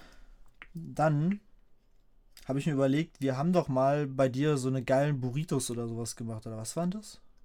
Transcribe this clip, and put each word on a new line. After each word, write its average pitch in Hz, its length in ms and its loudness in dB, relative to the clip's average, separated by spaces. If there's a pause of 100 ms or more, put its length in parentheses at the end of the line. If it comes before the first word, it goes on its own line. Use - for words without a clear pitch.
(760)
Dann 156 680 0 (1040)
hab 135 100 -2
ich 139 100 -2
mir 160 60 2
überlegt, 135 480 2
wir 131 160 0
haben 160 160 2
doch 170 160 2
mal 139 380 2
bei 135 220 2
dir 143 280 2
so 131 120 0
eine 131 160 0
geilen 139 360 2
Burritos 127 500 -2
oder 117 180 -4
sowas 113 260 -6
gemacht, 113 320 -8
oder 110 100 -8
was 110 200 -8
waren 175 160 0
das? - 280 -12 (240)